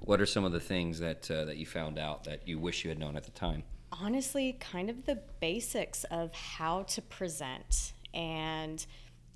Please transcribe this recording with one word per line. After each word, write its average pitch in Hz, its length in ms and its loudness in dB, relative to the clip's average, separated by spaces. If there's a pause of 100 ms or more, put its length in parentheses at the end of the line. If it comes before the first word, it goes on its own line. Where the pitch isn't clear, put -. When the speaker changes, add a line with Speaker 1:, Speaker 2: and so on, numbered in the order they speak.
Speaker 1:
what 101 200 8
are 101 60 10
some 98 180 6
of 90 80 6
the 85 80 4
things 85 400 2
that, 82 280 -2
uh, 78 180 2
that 76 100 -4
you 78 100 -4
found 78 320 -2
out 76 260 -2
that 76 220 -6
you 80 140 0
wish 85 240 0
you 82 40 0
had 78 120 0
known 76 160 -2
at 73 80 -4
the - 80 -12
time? 80 320 0 (280)
Speaker 2:
Honestly, 262 680 0
kind 185 300 -2
of 247 160 -6
the 269 140 2 (200)
basics 190 640 0
of 165 300 0
how 170 500 0
to - 180 -2
present - 880 0 (220)
and 160 720 -2 (520)